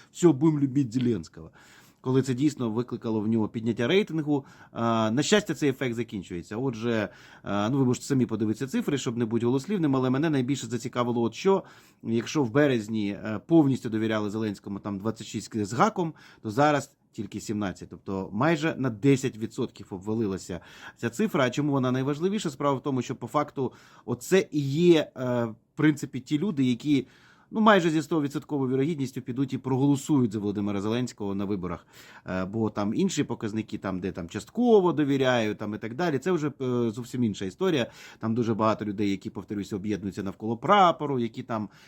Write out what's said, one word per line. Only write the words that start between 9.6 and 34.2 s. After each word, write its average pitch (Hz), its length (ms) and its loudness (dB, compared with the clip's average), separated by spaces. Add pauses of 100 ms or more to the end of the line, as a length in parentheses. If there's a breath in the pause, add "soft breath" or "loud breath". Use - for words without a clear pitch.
але 127 140 2
мене 147 200 0
найбільше 135 360 -2
зацікавило 120 560 -2
от 110 120 0
що. 190 300 2 (380 loud breath)
Якщо 117 400 0
в 117 80 -2
березні, 113 600 2
е, 104 360 -6
повністю 139 420 4
довіряли 107 420 0
Зеленському 104 480 -6
там 101 200 -8
двадцять 110 280 -6
шість 107 380 -6
з 98 80 -6
гаком, 170 420 0 (260 loud breath)
то 110 100 -8
зараз 143 400 2 (220)
тільки 101 280 -10
сімнадцять. 104 480 -6
Тобто 95 440 -8
майже 147 460 0
на 131 120 -2
десять 123 460 2
відсотків 110 540 -8
обвалилася 98 720 -4 (360 loud breath)
ця 117 140 -4
цифра. 170 340 2
А 123 60 2
чому 143 220 0
вона 131 180 2
найважливіша? 147 600 -2
Справа 139 280 0
в 120 40 -10
тому, 131 200 -2
що 123 140 -8
по 123 100 -12
факту 143 460 -2 (320 loud breath)
оце 143 460 0
і 151 100 -2
є, 151 560 6
е, 123 280 0
в 113 120 -6 (180)
принципі, 147 460 0
ті 151 180 -2
люди, 151 260 0
які, 127 420 0 (440 soft breath)
ну, 220 100 -2
майже 196 300 6
зі 156 120 2
сто 151 200 0
відсотковою 139 500 -2
вірогідністю 135 480 -2
підуть 131 320 -4
і 117 60 -2
проголосують 135 760 2
за 110 60 -4
Володимира 101 420 -2
Зеленського 107 540 -4
на 101 100 -2
виборах. 90 420 -6 (400 loud breath)
Е, 92 180 -4
бо 107 260 -2
там 107 240 -2
інші 156 300 0
показники, 110 540 -6
там, 92 220 -4
де 92 120 -4
там 87 160 -10